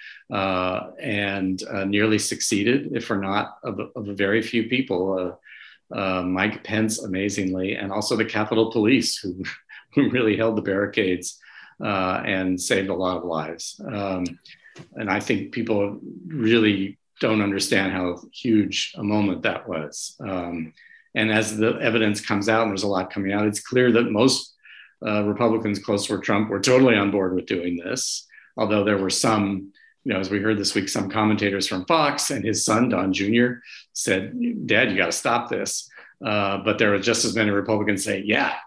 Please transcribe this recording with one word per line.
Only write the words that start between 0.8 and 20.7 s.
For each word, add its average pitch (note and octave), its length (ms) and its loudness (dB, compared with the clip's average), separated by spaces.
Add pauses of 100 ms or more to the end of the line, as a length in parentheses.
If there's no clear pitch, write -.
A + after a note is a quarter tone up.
and, G2 680 -2
uh, G2 140 -4
nearly G#2 340 4
succeeded, A#2 800 0
if - 140 -6
we're G2 100 0
not G2 440 -2
of, G2+ 140 -6 (160)
of G#2 140 -8
a G2+ 60 -8
very G2+ 280 2
few A2+ 220 0
people. F#2 720 -2 (560)
Uh, - 40 -8
uh, F#2+ 260 0
Mike F#2 420 0
Pence, G#2+ 380 0
amazingly, F#2+ 720 -2
and G2+ 180 -6
also A2+ 240 -2
the A2 80 4
Capitol A2 460 2
Police, A#2 480 2
who, F#2 240 -8 (260)
<laughs> - 260 -16
who C3+ 160 4
really A2+ 260 2
held A2 200 2
the G#2 60 -2
barricades, G2 760 -2 (440)
uh, F#2+ 420 0
and F#2 360 0
saved G2 300 0
a F#2 40 -2
lot F2+ 220 0
of E2+ 80 -6
lives. D#2+ 600 -6
Um, F#2+ 400 -4 (680)
and G#2 160 -4
I G2 80 0
think G2 340 -2
people G#2 460 -2 (280)
really A2 720 2 (220)
don't A2 220 2
understand G2 500 0
how F2+ 280 -4 (120)
huge G#2+ 640 0
a - 60 -10
moment G2+ 400 0
that - 260 -2
was. D#2+ 520 -8
Um, F2 520 -6 (420)